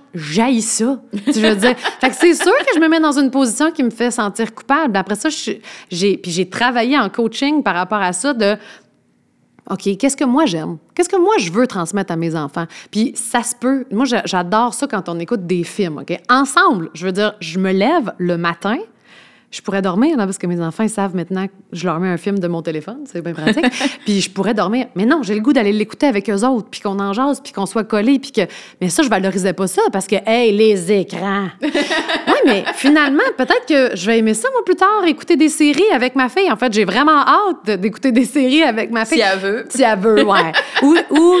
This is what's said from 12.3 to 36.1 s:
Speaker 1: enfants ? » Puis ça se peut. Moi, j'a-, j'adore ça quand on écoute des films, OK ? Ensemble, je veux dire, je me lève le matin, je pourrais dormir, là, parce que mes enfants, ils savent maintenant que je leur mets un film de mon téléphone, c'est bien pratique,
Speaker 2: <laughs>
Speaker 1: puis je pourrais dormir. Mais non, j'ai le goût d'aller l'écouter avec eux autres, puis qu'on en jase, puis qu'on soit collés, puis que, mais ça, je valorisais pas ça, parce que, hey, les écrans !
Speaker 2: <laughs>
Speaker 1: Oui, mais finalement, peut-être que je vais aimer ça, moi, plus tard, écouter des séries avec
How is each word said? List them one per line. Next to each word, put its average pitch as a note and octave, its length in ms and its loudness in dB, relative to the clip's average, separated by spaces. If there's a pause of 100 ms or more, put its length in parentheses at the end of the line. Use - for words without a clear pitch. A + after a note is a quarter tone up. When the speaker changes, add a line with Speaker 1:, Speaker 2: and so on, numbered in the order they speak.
Speaker 1:
enfants ? » E3 300 -6 (240)
Puis A3 240 0
ça - 280 -2
se - 120 -6
peut. C4 360 -2
Moi, A3 140 0
j'a-, A#3 200 0
j'adore G3 500 0
ça C#4+ 120 -4
quand G3 220 -6
on E3+ 100 -6
écoute F3 280 -4
des F3 180 -2
films, E3 340 -6
OK ? F3 200 -8 (100)
Ensemble, C4 680 2
je E3+ 120 -8
veux F#3+ 60 -2
dire, G#3 280 0
je E3 180 -6
me F#3+ 140 0
lève A#3+ 460 2
le F3 200 -2
matin, F3 380 -2 (760)
je - 80 -14
pourrais G3 220 -4
dormir, A3+ 340 2
là, G#3 80 0
parce F#3+ 140 -6
que F#3 80 -6
mes F3 160 -2
enfants, E3 200 -4
ils G#3+ 60 0
savent G3 260 -4
maintenant F#3+ 320 -4
que F#3+ 60 -10 (200)
je E3 120 -10
leur E3 160 -2
mets F#3 80 0
un F3 80 -2
film G3+ 220 -4
de F3 100 -2
mon E3 140 -4
téléphone, E3 420 -8
c'est E3+ 160 -10
bien E3+ 140 -8
pratique, F#3+ 320 0 (180)
Speaker 2:
<laughs> - 220 -6
Speaker 1:
puis G3+ 160 0
je - 80 -6
pourrais G3 240 -2
dormir. G#3+ 400 -2
Mais F#3 100 -2
non, C#4+ 180 2
j'ai G3+ 120 -4
le G#3+ 80 -2
goût C#4 100 2
d'aller G#3 200 2
l'écouter G#3+ 340 -2
avec A3 240 0
eux G3+ 160 0
autres, B3+ 240 -2
puis - 100 -14
qu'on G3 180 -6
en G3 140 -4
jase, C4+ 300 -2
puis - 100 -18
qu'on G3 140 -4
soit G#3+ 180 -4
collés, A3 340 0
puis - 140 -10
que, G#3+ 80 -2 (400)
mais F3+ 80 -2
ça, A3+ 140 0
je B3+ 80 2
valorisais F#3+ 420 0
pas F#3+ 140 -2
ça, G4+ 160 0 (100)
parce F#3+ 140 -4
que, D4+ 100 0 (100)
hey, A3+ 300 2
les G3+ 340 2
écrans ! G3 580 -2 (120)
Speaker 2:
<laughs> - 0 - (680)
Speaker 1:
Oui, A4 180 4
mais G3+ 180 2 (100)
finalement, D4 480 4 (140)
peut-être E4 320 0
que C4 260 2
je F3+ 120 -6
vais A3+ 120 2
aimer A3 160 2
ça, A3 180 -2
moi, A#4 120 -2
plus F4+ 120 2
tard, G4+ 300 2
écouter D#4+ 300 0
des D4+ 140 4
séries D4+ 420 2
avec B3+ 240 0